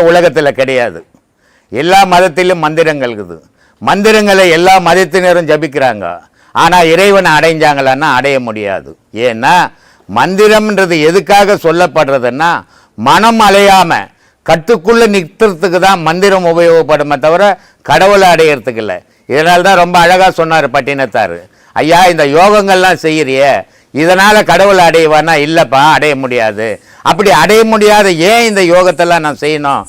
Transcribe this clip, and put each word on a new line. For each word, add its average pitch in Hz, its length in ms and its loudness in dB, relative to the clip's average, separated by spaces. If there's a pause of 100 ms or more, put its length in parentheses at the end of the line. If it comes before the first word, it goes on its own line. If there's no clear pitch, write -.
(100)
உலகத்துல 160 400 0
கிடையாது. 123 500 -4 (800)
எல்லா 185 240 2
மதத்திலும் 180 600 0
மந்திரங்கள் 151 500 -2
இருக்குது. 87 240 -14 (500)
மந்திரங்களை 202 560 2 (120)
எல்லா 185 180 2 (140)
மதத்தினரும் 175 640 0
ஜபிக்கிறாங்க. 135 560 -4 (560)
ஆனா 170 160 2 (120)
இறைவனை 190 480 2
அடைஞ்சாங்களான்னா 151 720 0 (100)
அடைய 139 180 0 (100)
முடியாது. 98 440 -8 (360)
ஏன்னா 123 280 -2 (640)
மந்திரம்ன்றது 196 800 0 (120)
எதுக்காக 190 560 2
சொல்லப்படுறதுன்னா 151 840 0 (580)
மனம் 220 400 2
அலையாம 190 500 2 (520)
கட்டுக்குள்ள 208 520 0 (120)
நிறுத்துறதுக்கு 180 720 -2
தான் 180 220 0
மந்திரம் 185 440 0
உபயோகப்படுமே 156 760 0
தவிர 170 160 0 (480)
கடவுளை 190 440 2
அடையறதுக்கு 131 500 -2
இல்ல. 95 100 -8 (340)
இதனால 175 400 0
தான் 180 140 2
ரொம்ப 180 220 0
அழகா 185 240 2 (100)
சொன்னாரு 160 380 -2
பட்டினத்தாரு, 117 640 -4 (400)
"ஐயா, 165 200 2 (120)
இந்த 156 140 -2 (120)
யோகங்கள்லாம் 185 680 2
செய்யறியே, 139 460 0 (500)
இதனால 190 340 2 (140)
கடவுளை 185 380 2
அடைவானா?" 156 460 2 (120)
"இல்லப்பா, 143 360 0 (140)
அடைய 147 260 -2
முடியாது." 113 460 -4 (420)
"அப்படி 196 200 2 (120)
அடைய 214 300 2
முடியாத 208 400 2
ஏன் 208 360 0
இந்த 196 140 -2 (120)
யோகத்தெல்லாம் 170 520 0
நான் 143 180 -8
செய்யணும்?" 147 440 -4